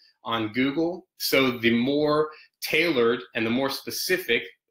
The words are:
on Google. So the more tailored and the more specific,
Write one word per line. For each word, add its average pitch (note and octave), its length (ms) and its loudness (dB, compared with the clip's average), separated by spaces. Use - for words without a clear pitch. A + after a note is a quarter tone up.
on A2+ 300 -4
Google. D3 540 -2
So C3 400 0
the A#2 200 2
more D3 520 2
tailored B2+ 600 2
and A2+ 100 0
the A2+ 40 0
more C3+ 200 0
specific, C3+ 760 -4